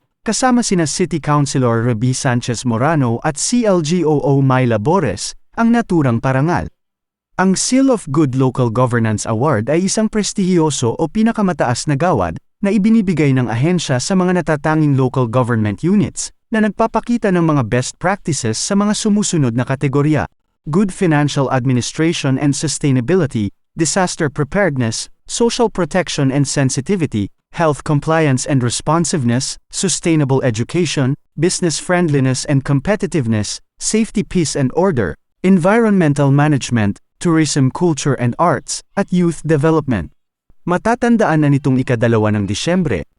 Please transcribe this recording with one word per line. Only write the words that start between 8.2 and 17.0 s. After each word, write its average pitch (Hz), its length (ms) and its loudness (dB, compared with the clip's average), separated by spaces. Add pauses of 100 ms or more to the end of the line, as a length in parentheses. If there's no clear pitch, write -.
Local 127 320 2
Governance 113 560 0
Award 113 440 0
ay 175 200 2
isang 220 160 0
prestihiyoso 175 920 0
o 165 120 -2
pinakamataas 185 800 0
na 143 80 0
gawad 113 400 0 (240)
na 196 80 0
ibinibigay 190 640 2
ng 127 160 0
ahensya 143 480 0
sa 131 160 -4
mga 180 280 2
natatanging 156 520 0
local 131 320 0
government 110 560 0
units 175 480 0 (240)
na 220 80 0
nagpapakita 226 720 0